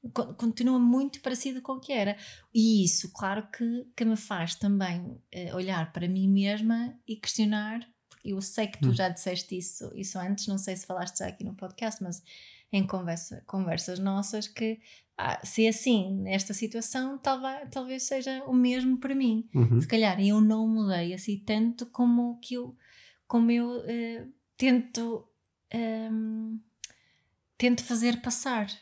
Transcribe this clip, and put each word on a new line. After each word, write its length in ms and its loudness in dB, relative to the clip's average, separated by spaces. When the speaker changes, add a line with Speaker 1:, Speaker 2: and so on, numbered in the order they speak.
Speaker 1:
co-, 200 -2
continua 440 2
muito 420 4
parecido 400 -4
com 120 -8
o 80 -6
que 120 -8
era. 240 0
E 300 6
isso, 280 2
claro 380 -4
que, 360 -4
que 80 -2
me 120 2
faz 380 -4
também, 680 -2
eh, 220 -10
olhar 380 -2
para 140 -4
mim 220 2
mesma 680 2
e 100 -8
questionar, 640 -2
porque 240 -10
eu 100 -4
sei 240 -4
que 140 -12
tu 100 4
Speaker 2:
Hum. 40 4
Speaker 1:
já 140 0
disseste 480 -6
isso, 380 -10
isso 240 -8
antes, 280 -4
não 120 -2
sei 180 -4
se 100 -10
falaste 320 -6
já 100 -6
aqui 160 -12
no 100 -8
podcast, 480 -8
mas 200 -10
em 160 0
conversa, 600 -6
conversas 520 -4
nossas, 480 -2
que, 320 -4
ah, 260 -4
se 220 2
é 60 6
assim, 500 2
nesta 320 -2
situação, 640 -2
talva-, 540 -2
talvez 320 -6
seja 420 -4
o 80 -2
mesmo 460 4
para 160 -2
mim. 400 2
Speaker 2:
Uhum. 260 6
Speaker 1:
Se 80 -2
calhar 320 2
eu 220 6
não 260 4
mudei 460 0
assim 240 -4
tanto 480 0
como 540 2
que 140 -12
eu, 220 -10
como 240 4
eu, 360 0
eh, 400 -6
tento, 680 2
ehm, 880 -4
tento 280 4
fazer 360 0
passar. 480 0